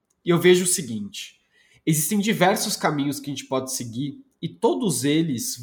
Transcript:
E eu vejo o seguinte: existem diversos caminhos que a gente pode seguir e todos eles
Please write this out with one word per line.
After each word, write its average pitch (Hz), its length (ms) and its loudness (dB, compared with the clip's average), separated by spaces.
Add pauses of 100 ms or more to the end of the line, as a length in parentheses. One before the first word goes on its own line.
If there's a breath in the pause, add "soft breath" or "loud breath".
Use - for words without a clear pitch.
(260)
E 170 40 -4
eu 170 80 4
vejo 180 280 6
o - 20 0
seguinte: 113 720 -6 (460 soft breath)
existem 160 340 2
diversos 196 560 2
caminhos 147 420 -2
que - 140 -8
a - 20 -4
gente 127 120 -8
pode 131 260 -4
seguir 127 500 -8 (200)
e 160 80 -6
todos 214 560 -2
eles 151 580 0